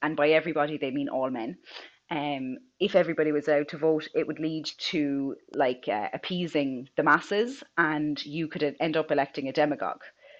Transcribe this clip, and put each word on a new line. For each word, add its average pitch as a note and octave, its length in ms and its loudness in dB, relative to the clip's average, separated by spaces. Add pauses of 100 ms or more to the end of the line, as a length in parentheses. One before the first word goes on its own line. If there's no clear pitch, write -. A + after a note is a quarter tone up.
and D3+ 140 0
by D3 140 6
everybody D#3 480 2
they C3+ 120 -4
mean C#3 180 -2
all C3 220 -2
men, B2+ 280 -6 (520)
um, C#3 480 -4 (220)
if F#3+ 140 2
everybody D#3+ 380 4
was D3 160 0
allowed D3 200 4
to D#3 100 -8
vote, D#3 360 2
it D#3 120 0
would D#3 120 -6
lead D#3+ 280 -4 (240)
to, C#3 460 0 (180)
like, B2+ 340 0
uh, G#2 240 0
appeasing C#3+ 840 -2
the D#3 60 2
masses, G3+ 600 2 (160)
and D3+ 480 0
you D#3 220 -4
could D#3 140 -6
e-, C#3+ 180 0
end D#3+ 160 0
up D#3 140 0
electing C#3 380 0
a C3 40 -6
demagogue. D3 500 0 (380)